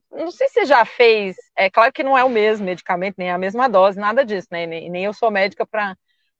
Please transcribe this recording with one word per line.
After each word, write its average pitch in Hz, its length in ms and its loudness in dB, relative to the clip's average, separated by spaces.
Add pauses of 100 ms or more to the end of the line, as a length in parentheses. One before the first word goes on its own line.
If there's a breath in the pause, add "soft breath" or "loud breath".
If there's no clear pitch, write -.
(120)
não 330 200 -10
sei 523 180 -2
se - 60 -16
você 415 120 2
já 247 180 4
fez, 214 500 2 (200)
é 190 140 0
claro 226 240 2
que 302 100 -6
não 269 140 2
é 247 60 4
o 262 60 2
mesmo 214 360 0
medicamento, 185 520 -6
nem 180 140 -6
a 175 80 -2
mesma 226 300 -2
dose, 190 300 4
nada 220 260 0
disso, 208 260 -6
né? 170 160 -6
Nem, 165 220 -12
nem 180 160 -6
eu 208 80 -4
sou 226 180 -2
médica 196 360 -2
pra, 208 300 -6 (420)